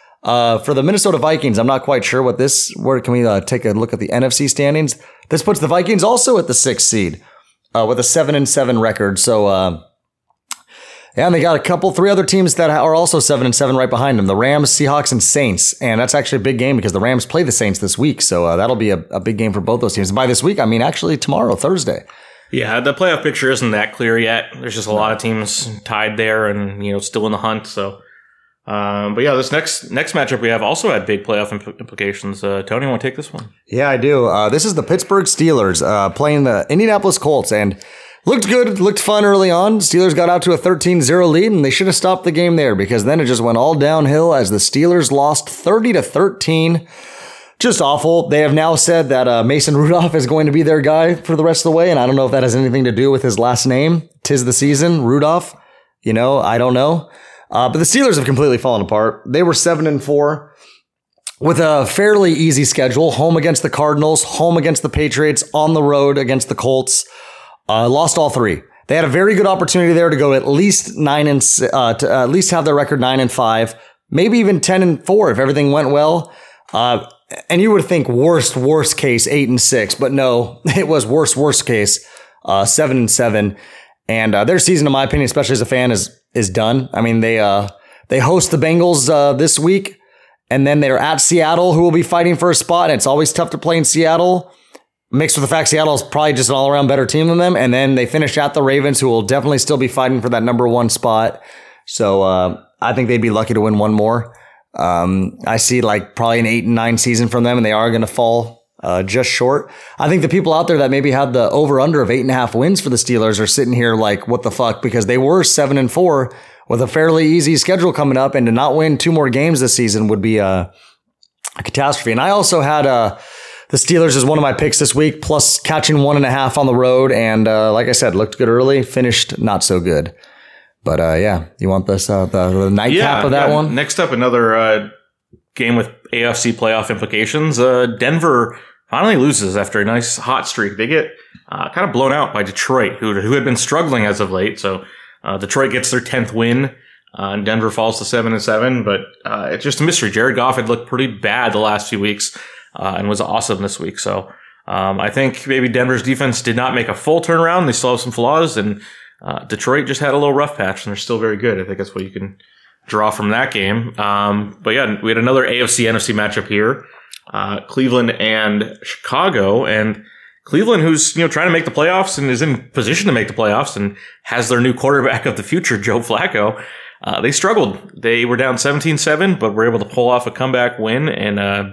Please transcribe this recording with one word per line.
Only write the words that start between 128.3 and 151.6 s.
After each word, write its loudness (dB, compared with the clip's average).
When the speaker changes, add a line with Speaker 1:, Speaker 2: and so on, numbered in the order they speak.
Speaker 1:
good 2
early, 2
finished -2
not 0
so 0
good. -2
But, 0
uh, 0
yeah, 0
you -2
want 0
this, -2
uh, 0
the, 0
the 2
nightcap 2
Speaker 2:
Yeah, 0
Speaker 1:
of 0
that 2
Speaker 2:
yeah. 2
Speaker 1:
one? -2
Speaker 2:
Next -4
up, -2
another, 2
uh, 0
game 0
with 0
A -2
F 0
C -2
playoff -2
implications. -2
Uh, 2
Denver 0
finally 2
loses 0
after -2
a -2
nice -2
hot -4
streak. -6
They -4
get, 0
uh, -8
kind -2
of -4
blown 2
out -2
by -4
Detroit, -2
who, -2
who 0
had 2
been 0
struggling 0
as -2
of -2
late. -4
So, -6
uh, -4
Detroit -2
gets -4
their 0
tenth -4
win, 0
uh, -6
and -6
Denver 0
falls -2
to -10
seven -2
and -2
seven. 0
But, -2
uh, -6
it's -6
just -4
a 2
mystery. 0
Jared 0
Goff 0
had -2
looked -4
pretty -2
bad -2
the -2
last -2